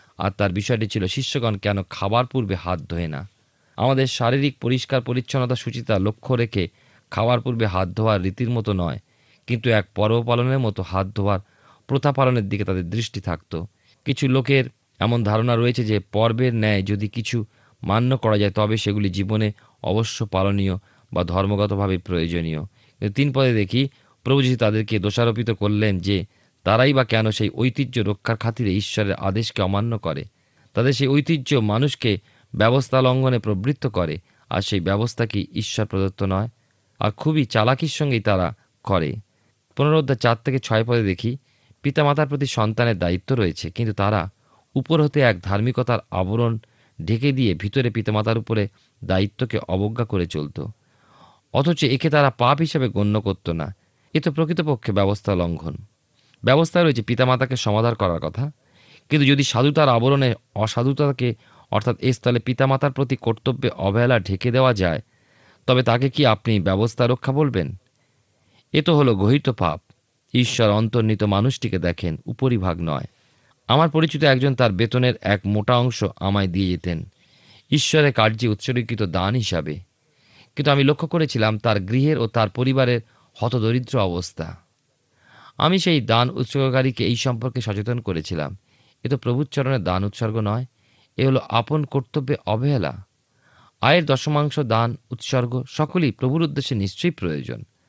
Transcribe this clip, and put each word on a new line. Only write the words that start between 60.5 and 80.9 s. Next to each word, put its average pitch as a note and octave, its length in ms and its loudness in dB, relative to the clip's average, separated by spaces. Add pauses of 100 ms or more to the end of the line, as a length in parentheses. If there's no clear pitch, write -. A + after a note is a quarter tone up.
অসাধুতাকে, B2 800 0 (360)
অর্থাৎ A2 300 0
এ B2+ 120 2
স্থলে A#2+ 260 0
পিতামাতার C3+ 540 0
প্রতি C3 240 -2
কর্তব্যে B2 520 -2
অবহেলা A2+ 520 2
ঢেকে F#2+ 300 -2
দেওয়া B2+ 240 4
যায়, F2+ 260 0 (640)
তবে B2+ 160 4
তাকে B2 280 2
কি C#3+ 160 2
আপনি G#2+ 340 2
ব্যবস্থা G2+ 460 0
রক্ষা B2+ 260 0
বলবেন? A#2 440 -2 (960)
এ D3+ 100 2
তো D3 140 2
হলো C3 180 4
গহিত A2 340 2
পাপ। E2+ 320 -2 (540)
ঈশ্বর A#2+ 360 2
অন্তর্নিহিত A2 520 2
মানুষটিকে G2+ 560 0
দেখেন, E2 480 -2
উপরিভাগ F#2 540 -2
নয়। D#2 240 -4 (640)
আমার D3 220 4
পরিচিত D#3 340 0
একজন C3+ 300 4
তার A#2 180 2
বেতনের A#2 480 2
এক G2 260 0
মোটা G#2+ 320 2
অংশ A#2+ 260 0 (120)
আমায় G2 320 0
দিয়ে F#2 220 0
যেতেন E2+ 340 -4 (640)
ঈশ্বরের D3 420 2
কার্যে A2 360 2
উৎসর্গীকৃত A#2 540 -2
দান F#2 320 0
হিসাবে, E2 400 -2 (800)
কিন্তু C#3+ 140 0
আমি C#3 140 4
লক্ষ্য D3 240 0